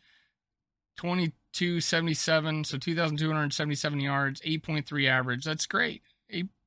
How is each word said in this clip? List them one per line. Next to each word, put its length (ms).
twenty-two 840
seventy-seven, 840
so 140
two 160
thousand 240
two 120
hundred 240
seventy-seven 460
yards, 440
eight 180
point 240
three 200
average. 380
That's 220
great. 360
Eight, 200